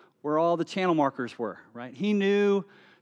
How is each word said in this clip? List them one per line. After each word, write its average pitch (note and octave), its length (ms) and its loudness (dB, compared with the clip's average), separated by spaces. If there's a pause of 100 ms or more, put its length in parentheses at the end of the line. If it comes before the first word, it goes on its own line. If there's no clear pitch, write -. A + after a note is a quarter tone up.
(220)
where D3+ 160 0
all E3+ 180 2
the D#3+ 80 -2
channel F3+ 300 0
markers C3+ 440 -2
were, G#2 200 -6 (140)
right? B2 220 -16
He G3 180 -2
knew G3+ 520 2 (380)